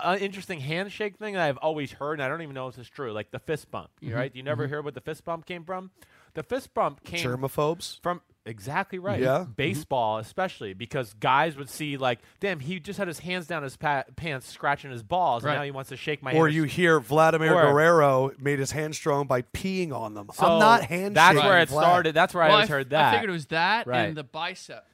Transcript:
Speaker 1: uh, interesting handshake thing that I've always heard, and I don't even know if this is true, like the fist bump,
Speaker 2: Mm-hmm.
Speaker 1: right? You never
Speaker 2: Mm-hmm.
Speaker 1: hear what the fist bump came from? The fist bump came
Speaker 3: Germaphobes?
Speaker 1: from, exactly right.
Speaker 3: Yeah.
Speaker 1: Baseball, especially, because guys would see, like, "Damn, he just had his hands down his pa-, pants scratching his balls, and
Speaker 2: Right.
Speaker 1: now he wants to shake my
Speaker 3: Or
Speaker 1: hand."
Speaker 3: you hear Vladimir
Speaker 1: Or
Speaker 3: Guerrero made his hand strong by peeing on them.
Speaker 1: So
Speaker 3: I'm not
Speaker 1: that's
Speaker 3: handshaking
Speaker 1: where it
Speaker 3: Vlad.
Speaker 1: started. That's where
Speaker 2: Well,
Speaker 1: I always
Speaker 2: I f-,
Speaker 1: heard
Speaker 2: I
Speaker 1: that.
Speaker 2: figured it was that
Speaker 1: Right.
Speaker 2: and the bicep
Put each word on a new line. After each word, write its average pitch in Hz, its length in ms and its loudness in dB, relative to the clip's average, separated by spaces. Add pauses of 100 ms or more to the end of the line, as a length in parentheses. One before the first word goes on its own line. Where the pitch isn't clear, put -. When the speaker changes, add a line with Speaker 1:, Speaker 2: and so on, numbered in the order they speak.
Speaker 1:
uh, 175 180 2
interesting 196 380 -8
handshake 185 580 -6
thing 208 180 -10
that 180 140 -2
I've 139 100 -2
always 151 340 -4
heard, 147 220 -8
and 143 100 -6
I 131 40 -2
don't 165 140 -6
even 139 140 -14
know 131 100 -8
if 127 80 -14
this 120 120 -20
is - 40 -20
true, 127 220 -10
like 107 180 -8
the 127 80 -10
fist - 320 -8
bump, 92 200 -12 (120)
Speaker 2:
Mm-hmm. 120 100 -10
Speaker 1:
right? 123 220 -6
You 127 80 -14
never 123 220 -4
Speaker 2:
Mm-hmm. 135 80 -6
Speaker 1:
hear 151 100 -6
what 143 120 -10
the - 60 -14
fist - 240 -12
bump 165 220 -10
came 175 160 -12
from? 185 300 -12 (420)
The 156 80 -8
fist 262 320 -8
bump 160 300 -2
came 170 200 -8
Speaker 3:
Germaphobes? 135 800 -2
Speaker 1:
from, 175 180 -4 (240)
exactly 131 540 -6
right. 180 220 -4
Speaker 3:
Yeah. 135 240 2 (100)
Speaker 1:
Baseball, 131 640 -2
especially, 113 560 -8
because 120 400 -8
guys 139 420 2
would 139 120 -12
see, 147 280 -8
like, 127 220 0 (220)
"Damn, 190 180 -4
he 160 220 -8
just 185 180 -12
had 196 80 -4
his 160 140 -8
hands 180 260 -8
down 160 160 -6
his 135 140 -10
pa-, 143 260 0 (140)
pants 143 320 -8
scratching 143 420 -4
his 117 140 -12
balls, 139 400 0
and 147 60 -2
Speaker 2:
Right. 143 80 0
Speaker 1:
now 143 40 -4
he 139 80 -8
wants 135 200 -10
to 131 60 -12
shake 151 280 -6
my 127 80 -6
Speaker 3:
Or 160 140 6
Speaker 1:
hand." 151 100 2
Speaker 3:
you 160 80 2
hear 165 340 4
Vladimir 160 560 4
Speaker 1:
Or 170 160 6
Speaker 3:
Guerrero 143 720 4
made 143 180 0
his 135 140 -4
hand 156 240 -6
strong 143 320 -2
by 127 140 0
peeing 185 500 -4
on 110 220 -8
them. 104 180 -12
Speaker 1:
So - 120 -2
Speaker 3:
I'm 180 140 6
not 226 220 6
Speaker 1:
that's - 100 -6
Speaker 3:
handshaking 185 460 6 (120)
Speaker 1:
where 175 120 8
it 160 80 4
Speaker 3:
Vlad. 147 140 0
Speaker 1:
started. 170 340 4
That's 175 180 4
where 175 80 2
Speaker 2:
Well, 156 80 6
Speaker 1:
I - 40 8
always 208 100 6
Speaker 2:
I - 0 -
f-, 196 140 -2
Speaker 1:
heard 135 80 -4
Speaker 2:
I 139 100 -2
Speaker 1:
that. 139 160 4
Speaker 2:
figured 107 180 0
it - 40 -4
was 156 120 -8
that 185 400 -2
Speaker 1:
Right. 123 200 -2
Speaker 2:
and 151 100 -6
the 147 80 -10
bicep 156 680 -12